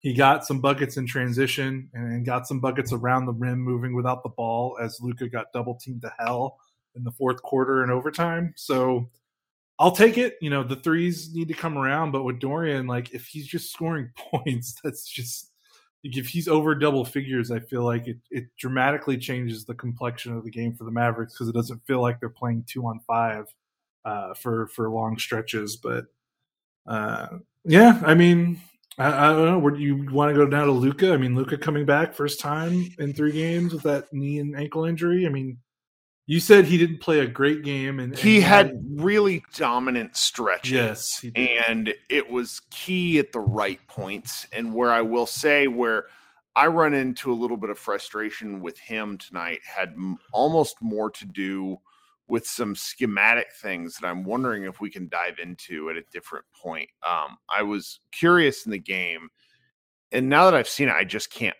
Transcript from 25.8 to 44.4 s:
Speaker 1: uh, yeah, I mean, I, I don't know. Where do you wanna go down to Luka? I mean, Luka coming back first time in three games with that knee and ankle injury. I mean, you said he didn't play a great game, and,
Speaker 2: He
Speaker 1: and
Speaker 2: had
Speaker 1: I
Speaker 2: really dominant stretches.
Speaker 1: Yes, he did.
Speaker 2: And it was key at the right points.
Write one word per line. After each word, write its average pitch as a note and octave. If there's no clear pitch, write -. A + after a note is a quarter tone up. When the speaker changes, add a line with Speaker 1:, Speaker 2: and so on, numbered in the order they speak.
Speaker 1:
uh, A2
yeah, G#3+
I D#3
mean, F3
I, C#3+
I D#3
don't D#3+
know. F3+
Where D3
do C#3+
you C#3+
wanna D3
go C#3+
down C#3+
to C#3
Luka? C3+
I D#3
mean, B2+
Luka C3
coming D3
back D3+
first C#3+
time E3+
in C#3+
three D3+
games E3
with D#3
that C#3+
knee C#3+
and C#3+
ankle D3+
injury. E3+
I D#3
mean, C3
you D#3
said G3+
he E3+
didn't E3
play D#3+
a C3
great C#3+
game, C#3
and, B2+
Speaker 2:
He A3
Speaker 1:
and G3
Speaker 2:
had G3
Speaker 1:
I C3+
Speaker 2:
really G3
dominant B2
stretches. A2
Speaker 1:
Yes, A#2
he B2
did. B2
Speaker 2:
And A2
it C3
was A#2+
key F3
at -
the A#2+
right G#2
points. -